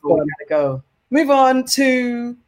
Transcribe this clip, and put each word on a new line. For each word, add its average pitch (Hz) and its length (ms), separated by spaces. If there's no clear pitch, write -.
We 147 140
gotta 151 80
go. 139 340
Move 285 200
on 262 360
to 247 720